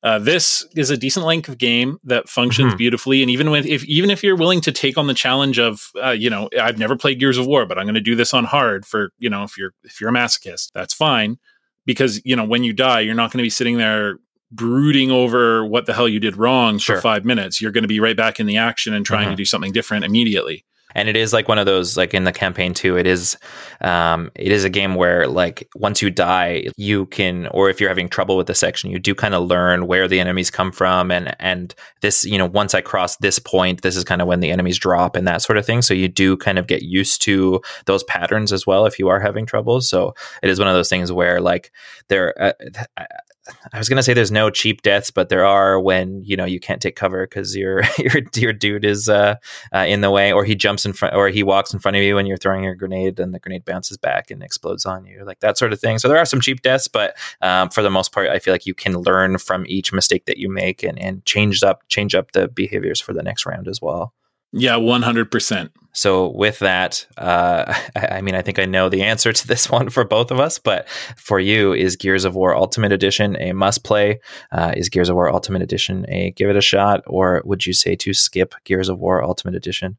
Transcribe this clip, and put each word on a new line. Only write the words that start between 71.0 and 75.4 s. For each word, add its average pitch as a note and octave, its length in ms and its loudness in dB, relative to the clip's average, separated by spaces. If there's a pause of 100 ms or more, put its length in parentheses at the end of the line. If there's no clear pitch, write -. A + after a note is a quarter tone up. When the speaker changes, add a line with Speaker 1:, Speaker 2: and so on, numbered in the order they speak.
Speaker 2:
for - 240 0
you, G2 320 2
is F2+ 240 0
Gears F#2+ 300 0
of F2+ 100 -2
War F2+ 180 4
Ultimate G2+ 380 0
Edition G2 480 0
a F2+ 140 -4
must F#2+ 320 0
play? G#2 340 2 (320)
Uh, E2+ 240 0
is E2+ 140 -2
Gears F2 180 2
of F2+ 80 2
War F2 160 4
Ultimate F2+ 300 -2